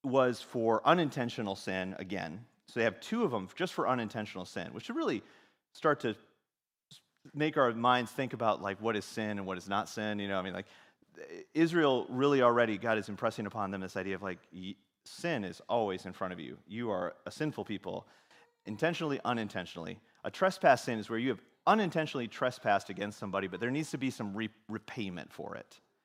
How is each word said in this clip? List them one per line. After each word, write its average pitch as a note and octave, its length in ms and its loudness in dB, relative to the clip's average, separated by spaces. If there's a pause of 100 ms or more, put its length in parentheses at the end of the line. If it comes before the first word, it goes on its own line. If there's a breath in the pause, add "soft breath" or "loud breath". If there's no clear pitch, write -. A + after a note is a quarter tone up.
was B2+ 380 4
for A2+ 440 2
unintentional B2+ 680 2
sin F#2 420 -4
again. F#2 480 -6 (220)
So - 120 -4
they A2+ 40 4
have A2+ 160 2
two A#3 240 -2
of D#3 80 2
them F#2+ 240 -2
just F3+ 180 -2
for C3 140 0
unintentional A2 580 -2
sin, F2+ 280 -8
which - 120 -10
should A#3+ 100 -8
really A3+ 280 -2 (500 loud breath)
start D3 280 2
to A2 140 0 (1160)
make D3+ 240 0
our B2 160 6
minds A#2+ 380 4
think C3 220 -2
about, A2 280 2
like, G2 200 -4
what A2 140 2
is G2 100 -2
sin G#2+ 320 -4
and G2 80 -6
what F#2 120 -4
is F2+ 120 -12
not G2 200 0
sin. G#2+ 300 -2
You G2+ 80 -4
know, G2 120 0
I - 20 -2
mean, F#2 120 -6
like, F#2+ 140 -8 (840 loud breath)
Israel D#3 560 4
really C3+ 320 4
already, A#2+ 360 6
God A2 200 2
is G#2 120 -4
impressing A2 360 -2
upon G2 260 -4
them F#2+ 100 -4
this F#2 140 -10
idea F#2+ 200 -2
of, F#2 80 -10
like, F#2 160 -6 (140)
y-, F#2 220 -10 (300)
sin D3+ 380 -4
is F2+ 260 -8
always G#2 360 0
in F2+ 80 -8
front F#2 200 -4
of F2 60 -10
you. C2+ 180 -12 (100)
You A2+ 240 -6
are F2+ 240 -2 (100)
a F#2 60 -8
sinful D3 340 -4
people, - 420 -6 (580 soft breath)
intentionally, C#3+ 580 -2
unintentionally. G2 760 -4 (240 soft breath)
A - 80 -6
trespass F3+ 520 4
sin A#2 160 -2
is G2+ 100 -8
where A2+ 100 -2
you C3 100 0
have G#2 120 -2 (260)
unintentionally D#3+ 600 2
trespassed A2 640 2
against G2+ 300 -6
somebody, G2 280 -2
but F2+ 120 -6
there A#2+ 120 0
needs D3+ 200 -2
to D3 60 -6
be C3 120 0
some G#2 260 -6
re-, A2 140 -4 (180)
repayment G2 640 -8
for - 240 -10
it. - 240 -16 (260)